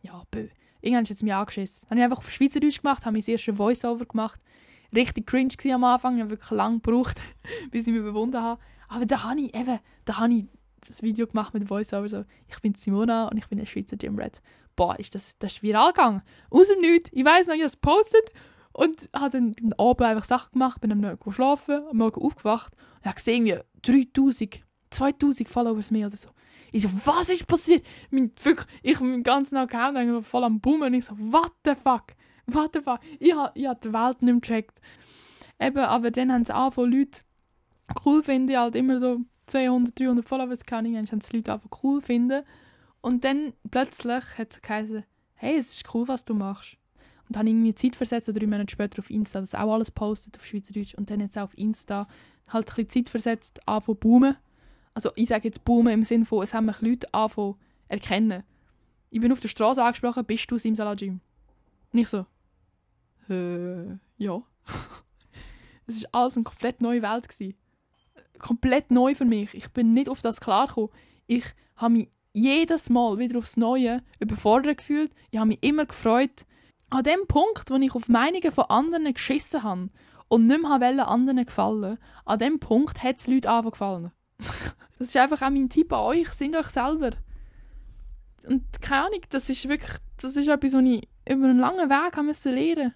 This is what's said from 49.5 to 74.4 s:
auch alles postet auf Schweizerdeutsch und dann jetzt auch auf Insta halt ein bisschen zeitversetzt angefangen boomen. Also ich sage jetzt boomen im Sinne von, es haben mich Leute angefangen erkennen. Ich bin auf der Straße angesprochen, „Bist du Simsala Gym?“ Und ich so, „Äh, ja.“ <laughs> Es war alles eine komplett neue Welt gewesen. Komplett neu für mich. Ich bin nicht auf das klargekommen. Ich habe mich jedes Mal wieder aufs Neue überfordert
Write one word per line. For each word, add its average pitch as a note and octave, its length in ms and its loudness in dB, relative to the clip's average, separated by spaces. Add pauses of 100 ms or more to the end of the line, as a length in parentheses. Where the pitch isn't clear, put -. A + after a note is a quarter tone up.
auch G#3+ 180 -2
alles A3+ 180 -2
postet - 460 -8
auf - 80 -20
Schweizerdeutsch G3+ 500 -10
und G3+ 140 -8
dann G#3 100 -4
jetzt G3+ 180 -6
auch G3+ 60 -6
auf - 140 -14
Insta G#3 500 -4 (400)
halt A3+ 180 -4
ein - 100 -16
bisschen A3+ 140 -4
zeitversetzt - 760 -4
angefangen G#3+ 320 -2
boomen. B3 380 6 (560)
Also - 220 -6
ich A3+ 140 0
sage A3 160 -2
jetzt - 200 -6
boomen A#3 280 6
im A3 100 2
Sinne A3+ 220 2
von, G3+ 180 -2
es G#3 100 -8
haben A3 140 -2
mich G3+ 140 -6
Leute A#3+ 320 -2
angefangen G#3 420 -2 (320)
erkennen. G3+ 560 -2 (640)
Ich A3 120 -4
bin A#3+ 100 4
auf B3 80 0
der A3 100 -8
Straße A#3+ 340 2
angesprochen, A#3+ 420 -2
„Bist - 240 -4
du A#3+ 80 -2
Simsala G#3+ 380 -2
Gym?“ G3 240 -8 (720)
Und A#3 80 2
ich A3+ 80 2
so, F#3+ 180 -6 (1040)
„Äh, F3+ 680 -8 (200)
ja.“ G#3 240 -4 (240)
<laughs> - 400 -14 (800)
Es A3 160 -10
war - 180 -2
alles B3+ 140 0
eine A3+ 80 -2
komplett - 380 -6
neue A#3 200 0
Welt A3 280 -6
gewesen. G3 260 -12 (840)
Komplett C4 520 0
neu B3+ 240 4
für C4+ 100 -2
mich. G#3 280 0
Ich - 160 -16
bin A3+ 240 2
nicht C4 160 2
auf C4+ 120 -8
das A3+ 200 -4
klargekommen. A3 480 0 (380)
Ich A#3+ 180 0 (300)
habe A#3 180 2
mich A3+ 160 2 (240)
jedes D4+ 560 2
Mal A#3+ 280 2
wieder A#3+ 200 -2
aufs A3+ 200 -4
Neue A#3+ 460 0 (160)
überfordert A3+ 580 2